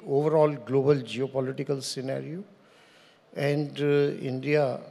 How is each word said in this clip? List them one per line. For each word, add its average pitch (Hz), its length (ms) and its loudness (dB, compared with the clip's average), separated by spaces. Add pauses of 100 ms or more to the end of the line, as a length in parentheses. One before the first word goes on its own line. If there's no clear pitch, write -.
overall 151 440 4
global 135 420 2
geopolitical 131 880 -4
scenario. 135 600 -8 (920)
And, 143 460 -2
uh, 143 440 2
India 135 560 0 (100)